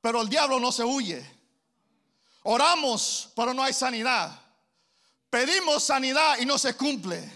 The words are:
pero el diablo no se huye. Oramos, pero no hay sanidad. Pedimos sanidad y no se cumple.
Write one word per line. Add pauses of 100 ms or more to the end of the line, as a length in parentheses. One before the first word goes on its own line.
pero
el
diablo
no
se
huye. (1160)
Oramos,
pero
no
hay
sanidad. (920)
Pedimos
sanidad
y
no
se
cumple.